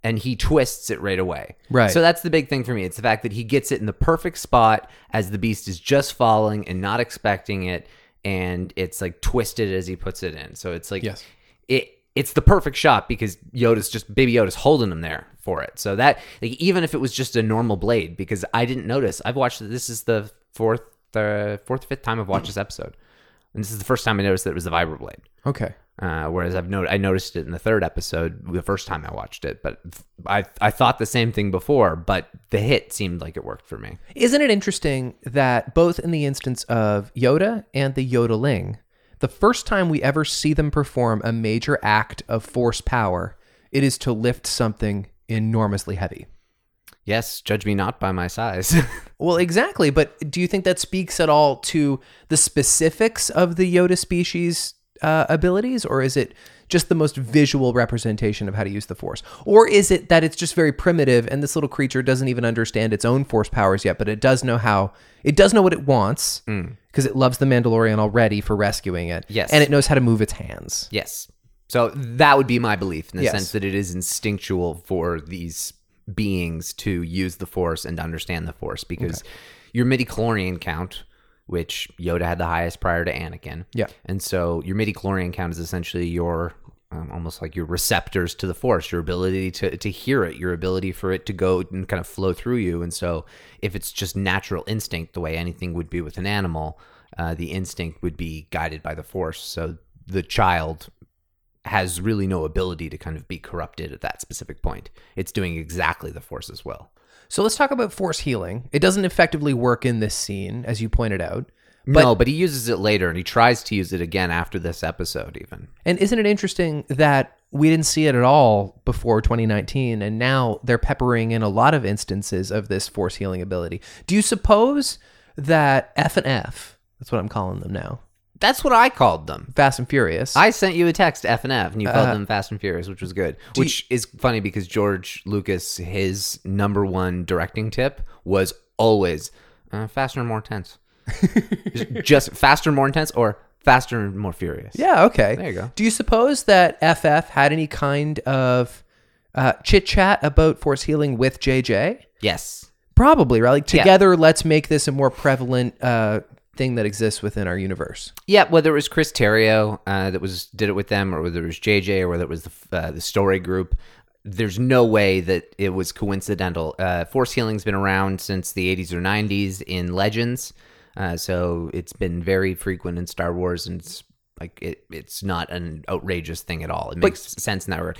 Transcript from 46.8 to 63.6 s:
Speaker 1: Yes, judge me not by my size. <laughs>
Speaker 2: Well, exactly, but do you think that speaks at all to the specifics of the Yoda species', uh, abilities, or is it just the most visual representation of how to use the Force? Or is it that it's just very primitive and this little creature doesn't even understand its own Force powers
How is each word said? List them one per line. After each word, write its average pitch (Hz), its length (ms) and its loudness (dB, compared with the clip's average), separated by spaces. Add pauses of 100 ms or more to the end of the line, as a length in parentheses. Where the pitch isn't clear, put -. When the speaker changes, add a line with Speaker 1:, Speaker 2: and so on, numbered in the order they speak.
Speaker 1:
Yes, 110 360 -4
judge 104 260 -4
me 104 80 0
not 98 260 -2
by 95 120 -2
my 87 160 -4
size. 101 520 -2
<laughs> 131 40 0 (340)
Speaker 2:
Well, 170 180 2
exactly, 180 540 2
but 151 420 0
do 180 80 -4
you 175 80 0
think 185 160 -2
that 180 160 2
speaks 185 400 -4
at 160 80 4
all 147 300 4
to 143 420 0 (260)
the 156 100 0
specifics - 960 0
of 170 240 2
the 180 180 2
Yoda 180 240 4
species', 170 800 -2 (260)
uh, 156 280 2
abilities, 190 560 2
or 131 180 0
is 131 140 0
it - 180 -2 (380)
just 175 160 2
the 180 80 4
most 156 180 2
visual 131 580 4
representation 113 760 0
of 92 80 -6
how 104 80 -2
to 98 60 -4
use 101 160 -6
the - 100 -10
Force? - 260 -10 (220)
Or 214 240 8
is 202 240 6
it - 160 0
that 165 160 6
it's 147 100 -2
just - 220 -4
very 156 160 4
primitive 131 580 4
and 139 120 -2
this 143 120 -4
little 147 140 0
creature 135 340 -2
doesn't 131 240 2
even 120 180 0
understand 113 480 0
its 104 120 -2
own 131 200 2
Force 107 240 0
powers 98 360 2